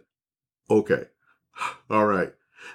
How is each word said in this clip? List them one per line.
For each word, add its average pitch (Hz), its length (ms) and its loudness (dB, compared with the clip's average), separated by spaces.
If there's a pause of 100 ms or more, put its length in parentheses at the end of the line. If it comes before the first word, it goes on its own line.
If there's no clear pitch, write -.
(680)
"Okay, 98 380 2 (420)
<sighs> - 400 -12
all 107 160 2
right." 98 280 0 (420)